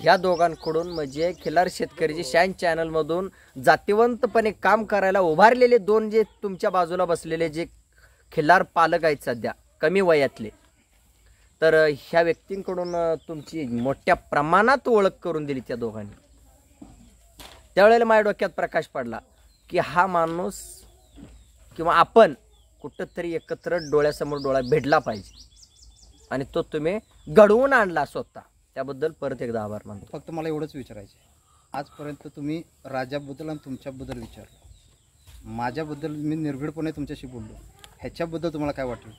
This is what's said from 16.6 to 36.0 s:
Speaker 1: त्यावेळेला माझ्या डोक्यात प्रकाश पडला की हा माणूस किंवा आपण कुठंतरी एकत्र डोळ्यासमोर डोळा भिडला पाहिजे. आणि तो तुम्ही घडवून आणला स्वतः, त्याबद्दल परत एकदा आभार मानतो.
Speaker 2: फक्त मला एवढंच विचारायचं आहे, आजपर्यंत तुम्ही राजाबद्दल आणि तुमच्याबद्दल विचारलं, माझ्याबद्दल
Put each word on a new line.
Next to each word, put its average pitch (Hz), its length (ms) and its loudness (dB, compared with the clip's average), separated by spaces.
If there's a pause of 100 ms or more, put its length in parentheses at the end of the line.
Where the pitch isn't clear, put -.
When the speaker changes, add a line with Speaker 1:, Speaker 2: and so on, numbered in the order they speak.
Speaker 1:
त्यावेळेला 226 300 8
माझ्या 220 180 4
डोक्यात 202 280 -2
प्रकाश 175 360 -4
पडला 117 320 -10 (520)
की 175 80 -2
हा 160 280 2
माणूस 175 480 -2 (1200)
किंवा 165 180 0
आपण 165 400 6 (480)
कुठंतरी 170 520 -10
एकत्र 165 420 -6
डोळ्यासमोर 147 640 0
डोळा 135 220 0
भिडला 139 380 2
पाहिजे. - 540 -10 (800)
आणि 139 100 -4 (100)
तो 165 80 -2
तुम्ही 160 360 -4 (300)
घडवून 214 440 8
आणला 180 320 2
स्वतः, - 360 -12 (340)
त्याबद्दल 139 360 -6
परत 135 320 -8
एकदा 113 200 -4
आभार 104 240 -8
मानतो. 101 260 -16
Speaker 2:
फक्त 156 180 -14
मला 160 180 -8
एवढंच 151 260 -6
विचारायचं 110 440 -16
आहे, - 100 -20 (500)
आजपर्यंत 147 580 -14
तुम्ही 156 260 -8 (220)
राजाबद्दल 135 640 -10
आणि 156 160 -10
तुमच्याबद्दल 131 540 -14
विचारलं, - 500 -20 (840)
माझ्याबद्दल 143 640 -8